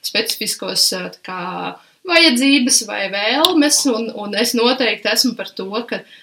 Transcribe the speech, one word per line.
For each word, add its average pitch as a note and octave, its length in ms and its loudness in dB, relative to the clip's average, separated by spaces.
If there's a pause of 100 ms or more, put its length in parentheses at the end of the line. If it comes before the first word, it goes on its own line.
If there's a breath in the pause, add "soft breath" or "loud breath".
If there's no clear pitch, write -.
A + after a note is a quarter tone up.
specifiskos, G3+ 880 -2
ā, F#3 180 -6
tā - 140 -20
kā F#3 160 -8 (640 soft breath)
vajadzības C#4 800 4
vai G3+ 240 -4
vēlmes, C#4+ 800 2
un, A3+ 260 0
un G3+ 240 -6
es A3+ 180 0
noteikti A3+ 560 2
esmu A#3 240 0
par G3 160 -10
to, F#3+ 200 -8 (180)
ka G3 160 -8 (180 soft breath)